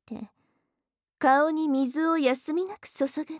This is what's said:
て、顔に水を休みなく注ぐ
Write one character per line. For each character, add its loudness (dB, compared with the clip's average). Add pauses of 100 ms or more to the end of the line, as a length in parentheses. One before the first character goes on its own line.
て、 -14 (880)
顔 4
に -2
水 0
を 2
休 0
み -2
な -12
く -18
注 -2
ぐ -8